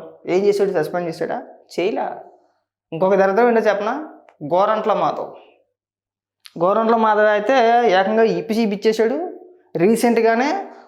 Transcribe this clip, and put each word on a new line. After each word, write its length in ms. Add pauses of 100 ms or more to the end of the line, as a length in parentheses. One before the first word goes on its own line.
(280)
ఏం 180
చేసాడు? 380
సస్పెండ్ 240
చేసాడా? 300 (420)
చేయలే. 280 (840)
ఇంకొక 220
దరిద్రం 320
ఏంటో 140
చెప్పనా? 320 (600)
గోరంట్ల 400
మాధవ్. 380 (1300)
గోరంట్ల 320
మాధవ్ 300
అయితే 320 (420)
ఏకంగా 240
ఈపీసీ 420
ఇచ్చేశాడు. 520 (580)
రీసెంట్గానే 920 (200)